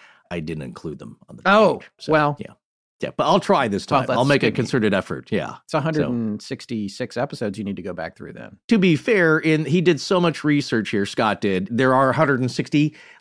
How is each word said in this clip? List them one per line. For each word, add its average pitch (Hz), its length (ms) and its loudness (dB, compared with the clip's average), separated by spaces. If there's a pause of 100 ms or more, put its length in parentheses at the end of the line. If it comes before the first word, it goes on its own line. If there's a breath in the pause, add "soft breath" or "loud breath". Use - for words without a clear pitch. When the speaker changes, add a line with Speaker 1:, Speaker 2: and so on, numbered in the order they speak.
(300 soft breath)
Speaker 1:
I 87 100 -6
didn't 78 240 -8
include 69 360 -12
them - 180 -18 (120)
on - 80 -20
the - 80 -12
Speaker 2:
Oh, 190 320 4
Speaker 1:
page. - 120 -18 (100)
So, - 120 -6
Speaker 2:
well. 147 280 2
Speaker 1:
yeah. - 140 -16 (460)
Yeah, - 180 -6
but - 60 0
I'll 170 160 4
try 147 280 2
this 101 220 -2
Speaker 2:
Well, 139 120 4
Speaker 1:
time. 127 60 -4
Speaker 2:
that's 123 120 0
Speaker 1:
I'll 127 60 2
make 139 180 2
a - 20 4
Speaker 2:
gonna 110 60 2
be - 60 -4
Speaker 1:
concerted 113 360 0
effort. 90 380 -4
Yeah. 69 320 -4
Speaker 2:
It's - 80 -20
Speaker 1:
So. 156 80 0
Speaker 2:
a - 20 0
hundred 156 260 -2
and 113 320 -4
sixty-six 113 800 -8
episodes 120 400 -6
you 110 60 -8
need 95 140 -6
to 90 40 -12
go 90 120 -8
back 82 220 -10
through - 180 -16
then. - 240 -18 (100)
Speaker 1:
To 185 100 4
be 180 180 4
fair, 165 440 2
in, 156 260 0
he 170 160 2
did 160 180 2
so 180 220 0
much 165 220 0
research 139 480 0
here, 101 160 0
Scott 107 340 0
did. 95 300 0
There 131 240 4
are 135 160 4
a - 20 0
hundred 139 280 2
and 123 100 -2
sixty - 440 0 (260 loud breath)